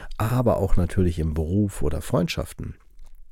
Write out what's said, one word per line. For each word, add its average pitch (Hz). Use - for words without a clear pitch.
aber 113
auch -
natürlich 87
im 78
Beruf 92
oder 76
Freundschaften. -